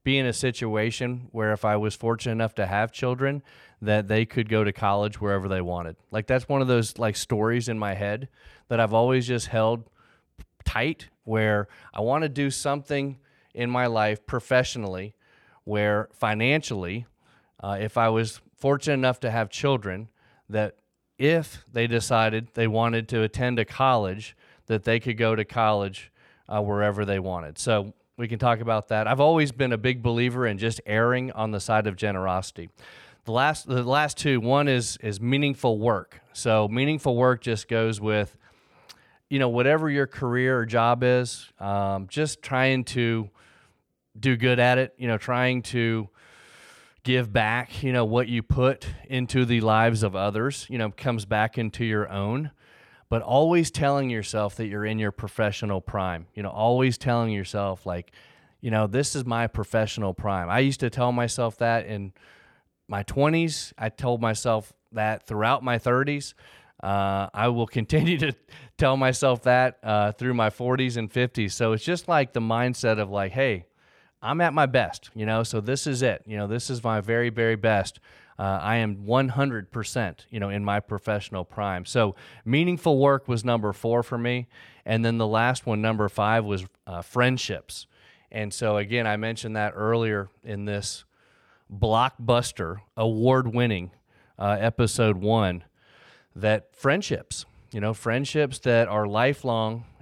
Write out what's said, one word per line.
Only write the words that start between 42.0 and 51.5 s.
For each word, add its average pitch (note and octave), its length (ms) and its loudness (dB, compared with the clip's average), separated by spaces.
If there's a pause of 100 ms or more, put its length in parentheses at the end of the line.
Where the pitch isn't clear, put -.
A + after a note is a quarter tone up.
just D3 360 -4
trying C3 420 2
to A#2 440 0 (920)
do B2 180 2
good B2 220 4
at B2 180 6
it, C3 200 0
you B2+ 100 -6
know, A2+ 100 0
trying B2+ 460 0
to A2+ 460 -2 (920)
give B2 300 0
back, A#2 500 0
you C3+ 80 0
know, B2 140 2
what A#2 220 0
you A#2+ 160 -2
put C3 440 0 (200)
into B2+ 380 0
the A#2 160 2
lives A2 420 4
of G2 120 0
others, G#2+ 540 -2
you C3 80 -6
know, A2 140 -2
comes A#2 340 -4
back G#2+ 320 0